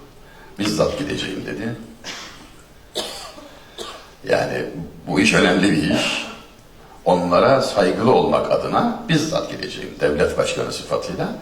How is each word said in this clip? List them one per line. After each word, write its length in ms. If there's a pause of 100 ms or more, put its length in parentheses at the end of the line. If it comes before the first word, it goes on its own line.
(600)
"Bizzat 400
gideceğim." 460
dedi. 300 (2500)
Yani 420 (420)
bu 120
iş 140
önemli 380
bir 240
iş. 320 (800)
Onlara 560
saygılı 500
olmak 400
adına 480 (100)
bizzat 420
gideceğim 380 (100)
devlet 380
başkanı 360
sıfatıyla. 540 (140)